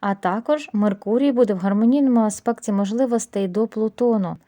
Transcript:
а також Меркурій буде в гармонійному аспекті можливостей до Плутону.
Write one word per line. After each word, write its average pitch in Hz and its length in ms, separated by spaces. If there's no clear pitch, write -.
а 202 140
також 233 580
Меркурій 214 600
буде 233 220
в 185 40
гармонійному 233 600
аспекті 220 520
можливостей 214 760
до 208 180
Плутону. 220 680